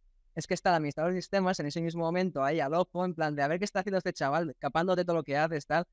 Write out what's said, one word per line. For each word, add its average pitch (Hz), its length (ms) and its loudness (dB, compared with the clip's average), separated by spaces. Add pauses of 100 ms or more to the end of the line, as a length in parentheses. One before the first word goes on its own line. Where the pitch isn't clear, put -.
(360)
es 165 100 -4
que - 80 -2
está 185 160 0
el 175 60 6
administrador 156 380 0
de 185 60 -2
sistemas 185 400 0
en 147 60 -4
ese 147 160 -4
mismo 165 220 -2
momento 170 400 0
ahí 156 160 2
al 143 160 0
ojo, 180 280 0
en 180 120 -2
plan 156 200 -2
de, 143 60 -2
"A 139 60 4
ver 165 100 0
qué 196 80 -2
está 202 140 -4
haciendo 190 180 -2
este 180 160 -2
chaval, 151 460 -2
capándote 175 440 0
todo 175 120 0
lo 160 80 0
que 139 120 -2
haces", 156 300 0
tal. 165 280 0